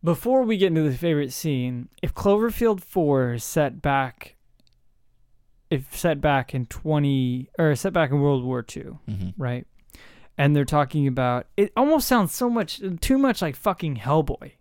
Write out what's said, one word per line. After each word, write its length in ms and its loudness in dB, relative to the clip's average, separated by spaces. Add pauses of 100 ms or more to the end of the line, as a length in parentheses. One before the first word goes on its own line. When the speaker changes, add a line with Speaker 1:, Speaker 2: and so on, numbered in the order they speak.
Speaker 1:
Before 400 2
we 140 0
get 100 4
into 160 2
the 140 2
favorite 360 0
scene, 540 -4 (140)
if 120 -4
Cloverfield 680 2
Four 520 0
is 100 -6
set 380 -2
back, 540 -2 (1300)
if 280 -4
set 240 0
back 320 0
in 120 -4
twenty, 920 0
or 180 4
set 180 -4
back 180 2
in 100 2
World 220 2
War 200 -4
Two, 360 -14 (100)
Speaker 2:
Mm-hmm. 320 -8
Speaker 1:
right? 240 -6 (680)
And 200 4
they're 100 4
talking 400 0
about, 400 0 (100)
it 220 2
almost 300 2
sounds 260 2
so 160 -2
much, 320 -4 (200)
too 180 2
much 240 2
like 120 -4
fucking 420 -4
Hellboy. 640 -2